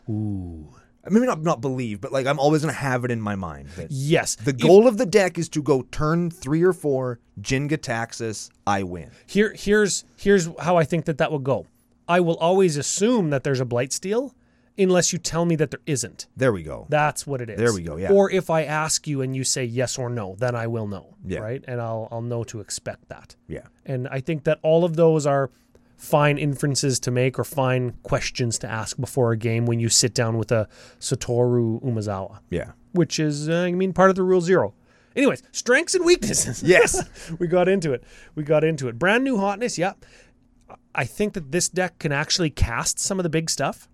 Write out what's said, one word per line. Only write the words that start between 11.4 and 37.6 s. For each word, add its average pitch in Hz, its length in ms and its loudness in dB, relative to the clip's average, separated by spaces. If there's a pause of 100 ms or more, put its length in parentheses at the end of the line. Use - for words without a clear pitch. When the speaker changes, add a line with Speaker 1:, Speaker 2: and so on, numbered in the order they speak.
Speaker 1:
go. 123 260 -2 (420)
I 175 120 4
will 165 180 2
always 175 400 4
assume 202 520 0
that 139 140 -2
there's 139 160 0
a 131 60 -2
Blightsteel 185 640 -2 (440)
unless 185 360 4
you 175 60 -2
tell 165 260 -2
me 170 120 2
that 147 160 0
there - 140 -10
isn't. 127 400 -6 (100)
Speaker 2:
There 123 160 2
we 90 100 -4
go. 67 260 -12
Speaker 1:
That's 147 380 0
what 135 140 -6
it 117 100 -10
is. 98 80 -10
Speaker 2:
There 117 140 4
we 92 100 -2
go, 82 140 -8
yeah. 190 160 0
Speaker 1:
Or 196 180 6
if 185 200 -2
I 160 140 2
ask 156 440 -4
you 135 140 -2
and 131 120 -4
you 131 100 -4
say 131 200 -2
yes 120 340 -4
or 123 120 -4
no, 98 280 -6
then 123 160 0
I 117 140 -4
will 113 180 -4
know, - 300 -10 (100)
Speaker 2:
Yeah. 90 140 -6
Speaker 1:
right? 117 260 -8
And 123 140 -6
I'll, 113 320 -6
I'll 117 100 -6
know 117 220 -4
to 113 160 -12
expect - 480 -12
that. - 260 -18 (140)
Speaker 2:
Yeah. 76 180 -12 (200)
Speaker 1:
And 131 220 -4
I 135 120 -6
think 156 240 -6
that 156 180 2
all 165 220 4
of 170 120 0
those 160 300 4
are 143 240 0 (460)
fine 147 420 2
inferences 143 640 0
to 127 100 -4
make 127 300 0
or 113 40 0
fine 127 500 0 (100)
questions - 560 -2
to - 100 -10
ask 110 300 -8
before 120 320 0
a 113 40 0
game 113 300 0
when 117 140 0
you 117 80 0
sit 113 260 2
down 113 240 0
with 110 140 -2
a 110 160 2 (320)
Satoru 120 800 0
Umezawa. 104 560 -4 (120)
Speaker 2:
Yeah. - 220 -4 (200)
Speaker 1:
Which 170 260 0
is, 151 300 -2
uh, 170 140 0
I 180 100 0
mean, 185 200 0
part 190 180 6
of 185 60 2
the 190 60 2
Rule 185 180 4
Zero. 165 340 2 (420)
Anyways, 233 260 2 (100)
strengths 277 420 0
and 359 100 0
weaknesses. - 580 0
<laughs> - 40 -4
Speaker 2:
Yes. 359 360 6 (360)
Speaker 1:
We 180 100 -2
got 180 200 4